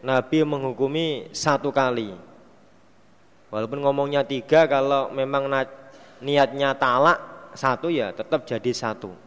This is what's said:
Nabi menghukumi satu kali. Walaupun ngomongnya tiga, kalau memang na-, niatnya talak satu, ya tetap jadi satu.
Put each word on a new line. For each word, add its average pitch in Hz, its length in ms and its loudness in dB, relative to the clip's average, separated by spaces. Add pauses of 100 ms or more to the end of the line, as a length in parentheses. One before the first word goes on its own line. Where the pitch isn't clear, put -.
Nabi 131 400 0
menghukumi 139 880 -4
satu 143 400 0
kali. 123 400 0 (1400)
Walaupun 113 400 -6
ngomongnya 139 400 0
tiga, 151 400 4
kalau 139 480 2
memang 135 320 -2
na-, 135 240 -2 (480)
niatnya 139 560 2
talak 135 800 2
satu, 131 320 -2
ya 123 240 -2
tetap 131 320 -4
jadi 120 320 -4
satu. 104 400 -8 (120)